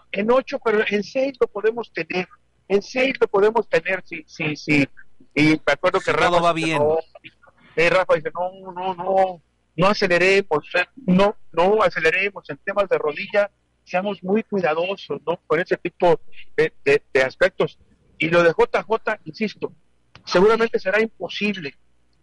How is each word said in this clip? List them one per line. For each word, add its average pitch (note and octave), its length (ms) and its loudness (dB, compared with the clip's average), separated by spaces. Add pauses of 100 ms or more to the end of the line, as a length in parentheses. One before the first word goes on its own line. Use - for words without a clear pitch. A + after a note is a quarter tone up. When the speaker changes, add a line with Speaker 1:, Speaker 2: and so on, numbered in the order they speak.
(100)
Speaker 1:
"En G#3+ 200 -4
ocho, C4 340 0
pero G#3+ 240 0
en G#3 160 -2
seis C4+ 340 -4
lo A#3 80 2
podemos A3 460 -4
tener, - 340 -6 (420)
en G3 140 2
seis C4 380 -2
lo A3+ 80 2
podemos G#3+ 400 2
tener", F#3 360 -2
sí, E3 220 -16
sí, D3+ 300 -6
sí. D3 320 0 (480)
Y D#3 300 4
me C#3+ 60 2
acuerdo F3+ 280 0
Speaker 2:
Si - 60 -8
Speaker 1:
que D#3+ 60 0
Speaker 2:
todo E3+ 180 2
Speaker 1:
Rafa F3 120 2
Speaker 2:
va E3+ 120 2
Speaker 1:
dice, E3 120 -4
Speaker 2:
bien. D#3+ 120 -2
Speaker 1:
"No", D#3 200 2 (760)
eh, E3 140 2
Rafa F3+ 240 2
dice, D#3 180 -4
"No, F#3+ 400 -8
no, F#3 220 -6
no, F#3 480 0 (340)
no E3+ 100 2
aceleremos, F#3+ 800 2 (120)
eh, F3+ 100 -2 (200)
no, G3 300 4 (160)
no F#3+ 300 2
aceleremos F3+ 680 0
en C#3+ 100 -10
temas G3 300 -2
de E3 100 2
rodilla, G3+ 520 -2 (340)
seamos F#3+ 380 -4
muy G3+ 220 0
cuidadosos, E3+ 840 -4
¿no? E3+ 200 -4
Con D#3+ 140 0
ese F#3 160 -2
tipo E3+ 440 0 (360)
de, D#3 160 0 (120)
de, C#3+ 180 2 (100)
de C3 100 2
aspectos". F3 560 -2 (380)
Y D#3+ 120 -4
lo E3+ 140 4
de E3 100 4
J G#3+ 300 0
J, A3 420 -4
insisto, - 480 -8 (520)
seguramente A3+ 540 2
será G3+ 240 0
imposible F#3+ 720 -6 (480)